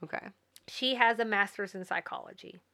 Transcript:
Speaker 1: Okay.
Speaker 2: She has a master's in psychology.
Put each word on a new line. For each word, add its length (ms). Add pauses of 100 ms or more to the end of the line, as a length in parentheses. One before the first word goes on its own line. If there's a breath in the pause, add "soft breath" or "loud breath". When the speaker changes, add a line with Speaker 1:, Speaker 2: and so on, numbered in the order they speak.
Speaker 1:
Okay. 260 (380)
Speaker 2:
She 280
has 240
a 60
master's 500
in 100
psychology. 720 (140)